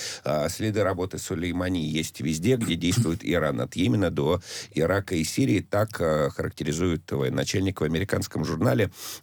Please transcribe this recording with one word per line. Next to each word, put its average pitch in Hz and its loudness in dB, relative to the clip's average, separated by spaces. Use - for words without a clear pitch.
А, 73 0
следы 107 0
работы 90 -2
Сулеймани 90 -2
есть 78 -2
везде, 80 2
где 101 0
действует 82 2
Иран, 76 2
от - -4
Йемена 95 2
до 80 2
Ирака 90 2
и 80 2
Сирии. 104 2
Так, 101 -2
а, 78 2
характеризует 78 -2
военачальник 71 0
в - 2
американском 87 -2
журнале. 95 0